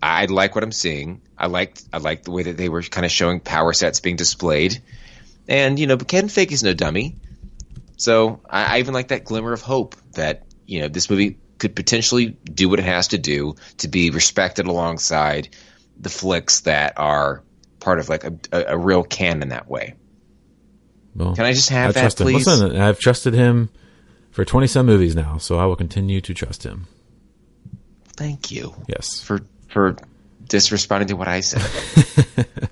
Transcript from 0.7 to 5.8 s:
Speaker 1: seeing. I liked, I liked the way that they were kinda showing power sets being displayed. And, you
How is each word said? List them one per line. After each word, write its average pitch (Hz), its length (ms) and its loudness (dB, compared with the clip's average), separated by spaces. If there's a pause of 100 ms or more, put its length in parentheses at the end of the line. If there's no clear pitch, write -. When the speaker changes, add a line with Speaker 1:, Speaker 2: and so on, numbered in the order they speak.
Speaker 1:
seeing. 80 480 -6 (160)
I - 120 -4
liked, 90 340 -4 (100)
I 85 60 -6
liked 78 260 -6
the 87 60 -12
way 87 140 -4
that 85 120 -6
they 87 140 -4
were 85 120 -4
kinda 90 280 -2
showing 87 300 0
power 80 340 0
sets 80 260 0
being 87 160 -2
displayed. 85 680 0 (640)
And, 135 320 2
you 151 80 0